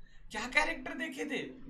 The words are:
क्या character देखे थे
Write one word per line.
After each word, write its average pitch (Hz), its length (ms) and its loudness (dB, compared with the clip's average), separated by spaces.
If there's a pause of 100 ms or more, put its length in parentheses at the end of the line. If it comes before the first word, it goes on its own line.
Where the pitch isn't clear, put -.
(320)
क्या 220 160 -2
character 294 460 4
देखे 311 320 -2
थे 277 240 0 (200)